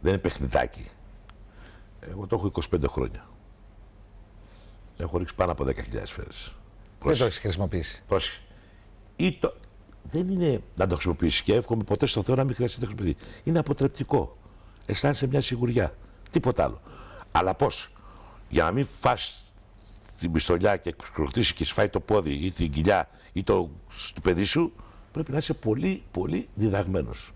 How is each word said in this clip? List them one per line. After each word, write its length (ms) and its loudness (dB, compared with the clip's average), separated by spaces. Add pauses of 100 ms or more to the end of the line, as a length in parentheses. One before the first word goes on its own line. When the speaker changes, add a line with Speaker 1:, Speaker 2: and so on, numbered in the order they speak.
Speaker 1:
δεν 120 2
είναι 80 2
παιχνιδάκι. 640 -2 (1120)
Εγώ 260 -10
το 100 0
έχω 100 0
είκοσι 220 0
πέντε 180 2
χρόνια. 420 -2 (1700)
Έχω 220 -2
ρίξει 160 -4
πάνω 180 2
από 120 -2
δέκα 180 -2
χιλιάδες 260 -8
σφαίρες. 360 -12
Speaker 2:
Δεν 100 -14 (440)
Speaker 1:
Πρόσεχε. 220 2
Speaker 2:
το 60 4
έχεις 120 -2
χρησιμοποιήσει; 680 -2
Speaker 1:
Πρόσεχε. 340 0 (760)
Ή 160 2
το... 220 -2 (480)
Δεν 260 -2
είναι 340 2 (140)
να 100 2
το 80 2
χρησιμοποιήσεις 480 0
και 120 4
εύχομαι 280 2
ποτέ 240 0
στο 160 0
Θεό 120 2
να 100 2
μην 100 0
χρειαστεί 260 -2
να 60 -4
το 80 -6
χρησιμοποιήσει. 500 -4
Είναι 140 2
αποτρεπτικό. 760 0 (500)
Αισθάνεσαι 400 2
μια 140 2
σιγουριά. 540 0 (420)
Τίποτα 280 2
άλλο. 160 -4 (520)
Αλλά 220 2
πώς; 360 -2 (580)
Για 160 4
να 60 4
μην 160 0 (140)
φας 520 -2 (680)
την 140 -2
πιστολιά 440 4
και 180 -4 (100)
σκροκτήσει 500 0
και 100 -2
σφάει 240 0
το 120 -2
πόδι 320 2
ή 180 -2
την 200 -2
κοιλιά 380 4 (240)
ή 100 -2
το, 280 2 (440)
το 80 -12
παιδί 220 4
σου, 280 2 (400)
πρέπει 200 -4
να 60 0
είσαι 160 0
πολύ, 560 0
πολύ 440 -2
διδαγμένος. 800 0